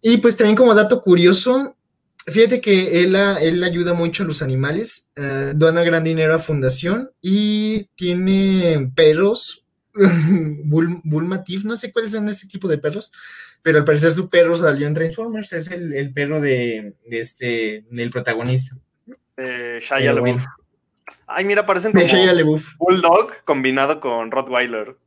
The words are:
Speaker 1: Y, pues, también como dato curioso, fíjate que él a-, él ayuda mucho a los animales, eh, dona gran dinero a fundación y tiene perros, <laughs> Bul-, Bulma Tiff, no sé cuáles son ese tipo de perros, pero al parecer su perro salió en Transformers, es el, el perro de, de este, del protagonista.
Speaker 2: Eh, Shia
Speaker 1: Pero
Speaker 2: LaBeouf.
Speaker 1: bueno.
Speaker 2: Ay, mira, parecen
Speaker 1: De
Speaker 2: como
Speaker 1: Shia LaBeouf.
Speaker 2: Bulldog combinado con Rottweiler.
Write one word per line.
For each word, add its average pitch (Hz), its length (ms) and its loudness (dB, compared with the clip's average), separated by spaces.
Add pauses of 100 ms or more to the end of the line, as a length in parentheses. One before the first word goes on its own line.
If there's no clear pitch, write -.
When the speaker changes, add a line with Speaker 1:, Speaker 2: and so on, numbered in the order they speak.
Speaker 1:
Y, 226 180 4
pues, 233 180 2
también 214 200 4
como 240 180 6
dato 214 260 4
curioso, 196 760 2 (500)
fíjate 220 340 2
que 185 440 2
él 185 120 2
a-, 196 240 0
él 165 240 0
ayuda 175 300 -2
mucho 170 280 -4
a 185 40 -4
los 156 160 -4
animales, 143 760 -4
eh, 139 380 -6
dona 165 280 4
gran 170 220 2
dinero 160 300 0
a 165 40 0
fundación 160 720 -2 (100)
y 214 640 -2 (100)
tiene 180 1000 0
perros, 165 720 2 (140)
<laughs> - 160 -20 (720)
Bul-, 165 400 0
Bulma 170 400 -4
Tiff, 190 200 -10
no 220 120 -6
sé 226 160 -12
cuáles 226 200 -4
son 214 160 -4
ese 196 200 -8
tipo 190 180 -10
de 156 120 0
perros, 160 340 -8 (500)
pero 156 160 4
al 147 60 2
parecer 156 280 4
su 180 160 -2
perro 170 280 4
salió 147 300 0
en 151 80 -2
Transformers, 208 580 -6
es 165 180 -8
el, 175 220 -10
el 139 200 -6
perro 147 280 -4
de, 120 540 -4 (120)
de 117 140 -8
este, 113 680 -6
del 120 200 -8
protagonista. 123 680 -4 (600)
Speaker 2:
Eh, 123 440 -10
Shia 135 180 -6
Speaker 1:
Pero 139 160 2
Speaker 2:
LaBeouf. 127 280 0
Speaker 1:
bueno. - 140 -12 (680)
Speaker 2:
Ay, 185 180 -6
mira, 202 220 0
parecen 196 260 -2
Speaker 1:
De 190 100 6
Speaker 2:
como 170 120 2
Speaker 1:
Shia 185 180 4
LaBeouf. 156 320 0 (140)
Speaker 2:
Bulldog 180 540 2 (120)
combinado 139 560 0
con 117 300 -4
Rottweiler. 123 680 -4 (100)